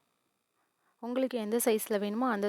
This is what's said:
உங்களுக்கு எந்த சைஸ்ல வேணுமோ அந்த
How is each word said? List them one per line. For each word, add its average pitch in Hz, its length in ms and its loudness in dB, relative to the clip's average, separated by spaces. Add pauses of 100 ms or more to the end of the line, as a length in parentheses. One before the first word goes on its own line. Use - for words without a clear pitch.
(1040)
உங்களுக்கு 247 360 -2
எந்த 214 260 0
சைஸ்ல 214 340 2
வேணுமோ 214 300 -2
அந்த 208 200 0